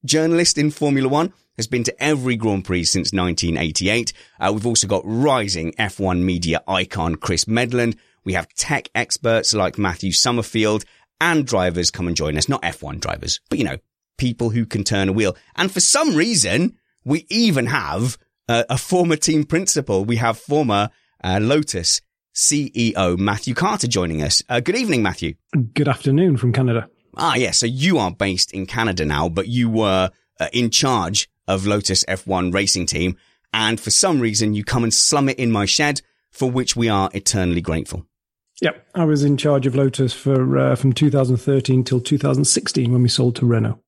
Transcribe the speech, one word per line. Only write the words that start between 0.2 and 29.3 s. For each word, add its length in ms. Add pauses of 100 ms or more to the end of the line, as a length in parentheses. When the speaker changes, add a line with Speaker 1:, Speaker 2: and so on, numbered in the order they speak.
Speaker 1:
in 140
Formula 360
One, 280 (240)
has 80
been 180
to 180
every 320
Grand 300
Prix 200
since 280
nineteen 460
eighty-eight. 560 (240)
Uh, 160
we've 120
also 200
got 180
rising 720
F 240
one 240
media 420
icon 500
Chris 280
Medland. 540 (260)
We 80
have 220
tech 400
experts 580
like 240
Matthew 360
Summerfield, 760 (340)
and 260
drivers 440
come 160
and 100
join 220
us. 100
Not 160
F 180
one 180
drivers, 380 (120)
but, 80
you 60
know, 120 (400)
people 320
who 160
can 180
turn 280
a 20
wheel. 240 (200)
And 140
for 100
some 340
reason, 640 (260)
we 240
even 380
have, 500 (320)
uh, 220
a 80
former 380
team 280
principal. 640
We 100
have 220
former, 500 (340)
uh, 200
Lotus 580 (320)
C 420
E 220
O 200
Matthew 380
Carter 340
joining 340
us. 260
Uh, 120
good 160
evening, 260
Matthew. 320 (400)
Speaker 2:
Good 140
afternoon 480
from 160
Canada. 360 (280)
Speaker 1:
Ah, 180
yeah. 160
So 160
you 320
are 140
based 400
in 140
Canada 380
now, 240
but 200